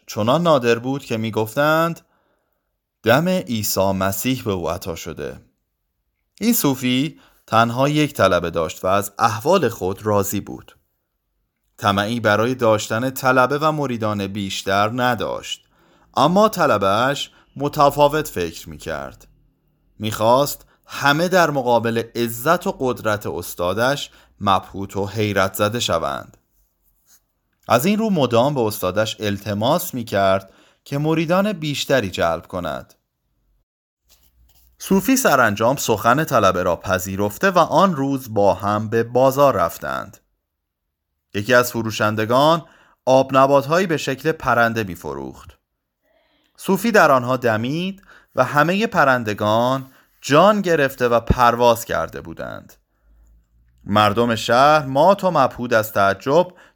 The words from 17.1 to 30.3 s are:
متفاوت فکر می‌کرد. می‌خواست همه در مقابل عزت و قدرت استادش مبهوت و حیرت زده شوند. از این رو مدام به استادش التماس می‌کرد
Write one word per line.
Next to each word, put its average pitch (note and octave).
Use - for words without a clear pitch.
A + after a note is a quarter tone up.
متفاوت C#3+
فکر E2+
می‌کرد. D2
می‌خواست A2+
همه D3
در E3+
مقابل A#2
عزت A#2+
و F#3+
قدرت A2
استادش G2
مبهوت G2
و G2
حیرت G2
زده G#2+
شوند. D#2
از B2
این G#3
رو A3+
مدام C3
به C3+
استادش G#2
التماس G#2+
می‌کرد G2